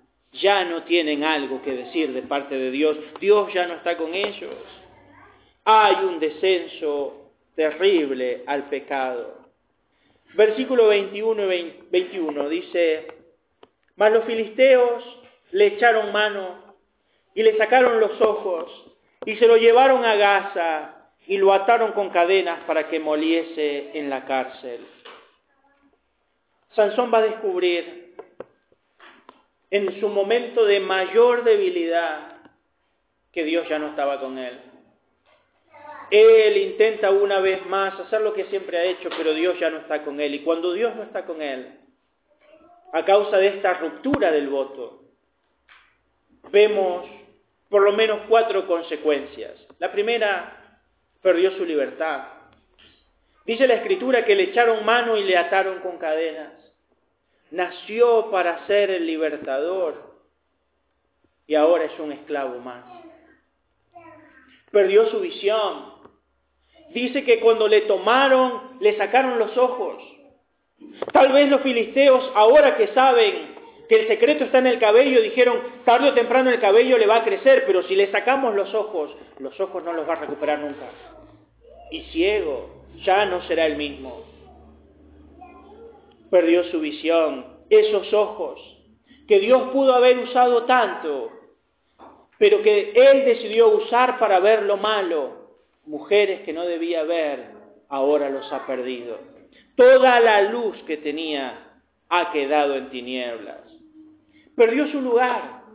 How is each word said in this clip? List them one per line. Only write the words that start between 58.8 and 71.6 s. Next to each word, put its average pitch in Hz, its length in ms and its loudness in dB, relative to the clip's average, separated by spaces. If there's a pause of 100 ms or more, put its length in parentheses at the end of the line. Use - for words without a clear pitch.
el 175 160 -4
libertador 156 1120 -6 (1300)
y 151 100 -2
ahora 160 300 2
es 147 120 -10
un 151 140 -10
esclavo 135 480 -10
más. 123 240 -16 (1900)
Perdió 202 380 4
su 214 120 -4
visión. 190 720 -6 (960)
Dice 254 340 -4
que 233 160 4
cuando 220 300 4
le 208 120 6
tomaron, 247 1000 0
le 214 160 2
sacaron 240 420 0
los 214 180 -4
ojos. 233 460 -2 (1080)
Tal 269 180 6
vez 285 180 4
los 277 120 2